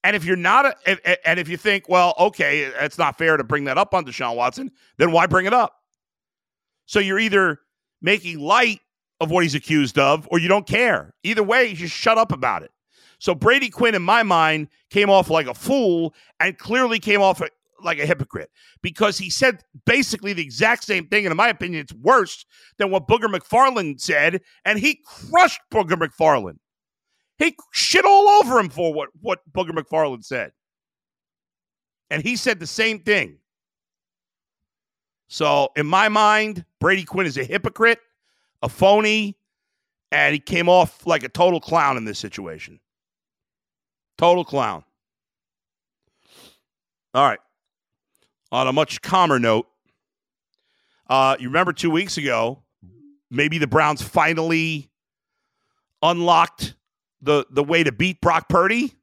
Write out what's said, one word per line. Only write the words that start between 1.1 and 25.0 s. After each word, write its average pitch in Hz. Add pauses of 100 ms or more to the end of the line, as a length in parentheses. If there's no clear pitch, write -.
and 170
if 151
you 170
think, 196
"Well, 175
okay, 160
it's 139
not 147
fair 160
to 139
bring 143
that 135
up 196
on 175
Deshaun 120
Watson," 127 (260)
then 165
why 170
bring 180
it 208
up? 233 (1120)
So 208
you're 196
either 190 (400)
making 175
light 214 (400)
of 160
what 175
he's 151
accused 147
of, 143
or 175
you 170
don't 196
care. 196 (100)
Either 214
way, 233
you 208
just 165
shut 226
up 226
about 120
it. - (480)
So 180
Brady 240
Quinn, 226
in 175
my 214
mind, 156 (220)
came 202
off 190
like 156
a 123
fool 185 (240)
and 185
clearly 226
came 208
off 190
a, 170 (340)
like 165
a 147
hypocrite 147 (300)
because 196
he 185
said 247 (240)
basically 226
the 170
exact 156
same 185
thing. 208
And 165
in 160
my 220
opinion, 180
it's 135
worse 175 (320)
than 196
what 185
Booger 220
McFarland 208
said. 170 (240)
And 208
he 277